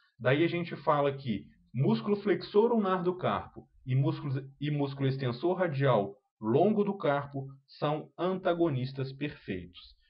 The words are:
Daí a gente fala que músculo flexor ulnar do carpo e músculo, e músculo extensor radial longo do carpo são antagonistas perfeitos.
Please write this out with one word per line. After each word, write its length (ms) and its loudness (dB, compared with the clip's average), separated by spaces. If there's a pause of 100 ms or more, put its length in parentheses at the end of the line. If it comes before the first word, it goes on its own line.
(180)
Daí 240 2
a 60 4
gente 280 -4
fala 360 2
que 320 -6 (300)
músculo 420 2
flexor 560 2
ulnar 300 2
do 120 0
carpo 540 -4 (180)
e 80 0
músculo, 400 0 (260)
e 100 -2
músculo 380 -2
extensor 480 -2
radial 580 2 (260)
longo 440 4
do 120 -2
carpo 520 -2 (180)
são 420 -4 (100)
antagonistas 920 -2
perfeitos. 680 -10 (300)